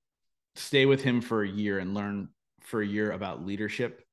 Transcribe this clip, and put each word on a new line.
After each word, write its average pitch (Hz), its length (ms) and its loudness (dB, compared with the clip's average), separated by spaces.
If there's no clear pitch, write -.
stay 135 320 4
with 135 160 6
him 123 200 2
for 113 200 0
a 101 60 -2
year 101 300 -2
and 95 160 -4
learn 101 340 -4
for 208 180 -2
a 208 40 0
year 107 260 0
about 92 340 -6
leadership, 104 560 -4